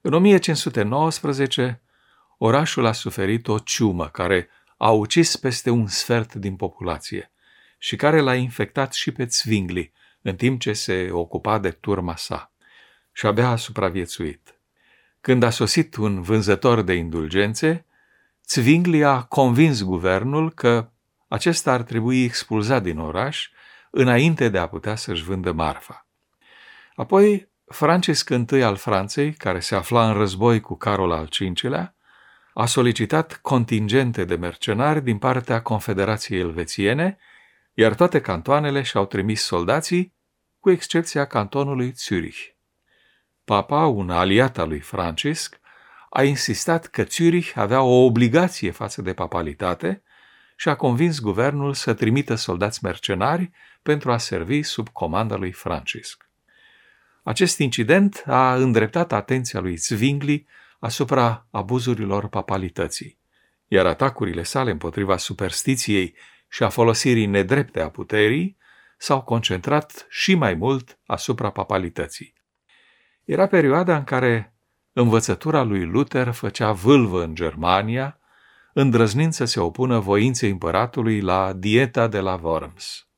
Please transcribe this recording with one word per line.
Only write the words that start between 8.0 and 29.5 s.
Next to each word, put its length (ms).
l-a 140
infectat 580
și 180
pe 140
Zwingli, 680
în 140
timp 240
ce 120
se 380
ocupa 480
de 120
turma 460
sa. 360
Și 140
abia 220
a 80
supraviețuit. 1040
Când 220
a 80
sosit 460
un 260
vânzător 600
de 100
indulgențe, 920
Zwingli 560
a 180
convins 600
guvernul 680
că 360
acesta 440
ar 100
trebui 420
expulzat 580
din 160
oraș 500
înainte 580
de 100
a 80
putea 300
să-și 260
vândă 300
marfa. 540
Apoi, 540
Francisc 640
întâi 320
al 140
Franței, 560
care 280